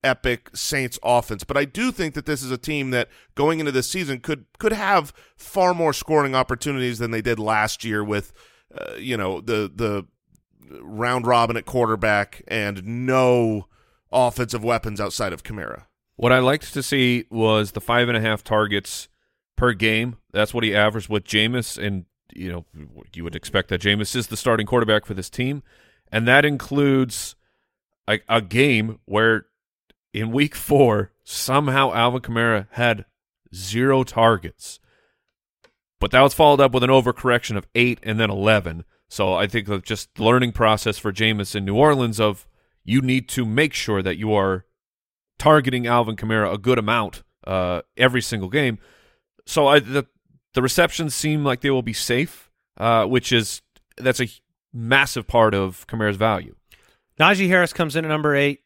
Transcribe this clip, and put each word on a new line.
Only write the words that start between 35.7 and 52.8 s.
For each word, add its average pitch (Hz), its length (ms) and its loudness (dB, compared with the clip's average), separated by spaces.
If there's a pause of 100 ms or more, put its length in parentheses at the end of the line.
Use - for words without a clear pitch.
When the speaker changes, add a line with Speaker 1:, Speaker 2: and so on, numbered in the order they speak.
Speaker 2:
but 98 100 -2
that 127 120 6
was 139 120 4
followed 147 260 6
up 131 140 4
with 123 100 2
an 127 60 2
overcorrection 123 640 2
of 98 200 -8
eight 120 260 2
and 110 180 -4
then 107 120 0
eleven. 98 540 0 (220)
So 95 280 0
I 98 100 2
think 101 220 -6
that 98 160 -6
just - 360 -8
learning 120 340 4
process 110 440 2
for 101 160 -4
Jameis 107 420 -2
in 101 80 -4
New 98 120 -2
Orleans 127 440 2
of 107 280 0 (360)
you 127 180 2
need 127 280 -2
to 123 160 -4
make 135 280 0
sure 101 280 -2
that 92 160 -4
you 107 160 -2
are 95 320 0 (720)
targeting 127 480 4
Alvin 117 300 2
Kamara 107 360 0
a 104 60 -4
good 120 220 2
amount, 107 420 -2 (240)
uh, 90 360 -2 (140)
every 127 260 2
single 95 280 -6
game. 127 300 -2 (640)
So 147 220 2
I, 147 120 8
the, 135 260 -2 (480)
the 127 80 0
receptions 160 520 0
seem 151 300 -2
like 131 160 0
they 143 100 0
will 131 120 2
be 113 100 -6
safe, - 580 -4 (280)
uh, 113 280 2